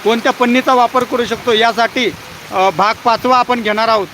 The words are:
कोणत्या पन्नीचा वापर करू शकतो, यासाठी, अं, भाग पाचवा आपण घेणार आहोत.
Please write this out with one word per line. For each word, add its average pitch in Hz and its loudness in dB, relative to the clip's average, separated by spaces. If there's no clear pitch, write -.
कोणत्या 233 2
पन्नीचा 247 2
वापर 247 2
करू 240 -2
शकतो, 226 -2
यासाठी, 226 0
अं, 190 2
भाग 196 2
पाचवा 247 2
आपण 247 0
घेणार 214 -2
आहोत. 214 0